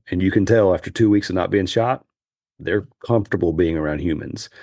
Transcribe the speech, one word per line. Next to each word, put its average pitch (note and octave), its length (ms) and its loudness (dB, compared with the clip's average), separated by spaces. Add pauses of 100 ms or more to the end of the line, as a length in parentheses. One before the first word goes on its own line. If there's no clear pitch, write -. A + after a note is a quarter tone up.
and F2+ 120 -2
you F#2+ 100 2
can G2+ 140 0
tell G2+ 280 4
after - 160 -4
two A2 200 2
weeks G#2 200 2
of F2+ 60 -4
not F2+ 160 -2
being G2 140 2
shot, A#2+ 400 -2 (580)
they're G#2 240 -2 (180)
comfortable G2 480 0
being E2 240 0
around D2+ 220 -4
humans. D2+ 500 -6 (140)